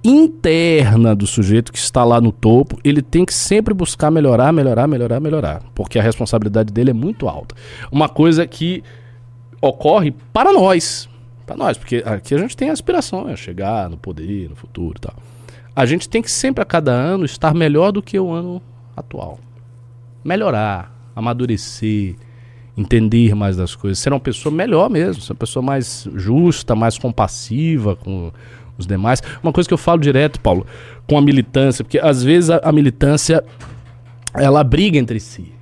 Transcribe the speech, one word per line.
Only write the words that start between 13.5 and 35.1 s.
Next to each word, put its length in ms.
no 80
poder, 500
no 80
futuro 400
e 60
tal. 140
A 120
gente 200
tem 140
que 80
sempre, 320
a 40
cada 260
ano, 340
estar 300
melhor 360
do 120
que 160
o 100
ano 320
atual. 440
Melhorar, 720
amadurecer, 1000
entender 580
mais 220
das 180
coisas, 240
ser 140
uma 80
pessoa 340
melhor 340
mesmo, 320
ser 120
uma 40
pessoa 240
mais 540
justa, 600
mais 220
compassiva 960
com 380
os 100
demais. 340
Uma 80
coisa 160
que 60
eu 40
falo 220
direto, 400
Paulo, 260
com 120
a 40
militância, 640
porque 160
às 240
vezes 260
a, 140
a 80
militância, 720
ela 300
briga 340
entre 220